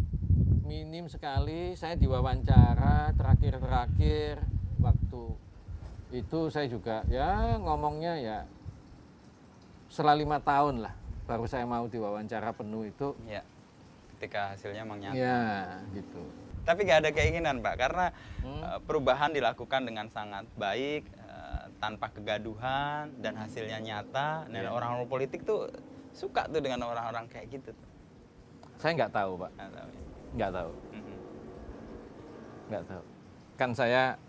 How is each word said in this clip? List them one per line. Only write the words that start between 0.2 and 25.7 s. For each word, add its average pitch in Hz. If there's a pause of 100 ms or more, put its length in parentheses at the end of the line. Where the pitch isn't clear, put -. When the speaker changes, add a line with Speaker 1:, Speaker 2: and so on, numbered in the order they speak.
Speaker 1:
minim 156
sekali 156
saya 165
diwawancara 131
terakhir-terakhir. 135 (360)
Waktu - (920)
itu 127 (100)
saya 147
juga, 113
ya, 202
ngomongnya, 156
ya, 110 (1500)
setelah 151
lima 147
tahun 143
lah, 101 (320)
baru 117
saya 123
mau 120
diwawancara 110
penuh 110
itu. 139 (120)
Speaker 2:
Ya. 104 (720)
Ketika 101
hasilnya 104
emang 107
nyata. 98
Speaker 1:
Ya, 127 (500)
gitu. 95 (420)
Speaker 2:
Tapi 175
nggak 165
ada 151
keinginan, 156
Pak, 101
karena, 160 (340)
Speaker 1:
Hmm. 139
Speaker 2:
eh, 165
perubahan 147
dilakukan 123
dengan 110
sangat 104 (100)
baik, 127
eh, 80 (120)
tanpa 110
kegaduhan, 113
dan 110
hasilnya 110
nyata. 131
Dan 101
Speaker 1:
Iya. 98
Speaker 2:
orang-orang 120
politik 135
tuh 202 (460)